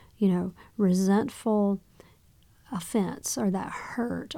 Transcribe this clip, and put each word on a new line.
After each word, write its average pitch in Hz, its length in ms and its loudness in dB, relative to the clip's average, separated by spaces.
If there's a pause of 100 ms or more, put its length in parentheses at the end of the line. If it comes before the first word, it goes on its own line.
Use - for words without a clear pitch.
(160)
you 202 120 2
know, 180 260 0 (240)
resentful 196 1040 2 (880)
offense - 640 -2
or 220 140 0
that 190 200 -4
hurt - 680 -6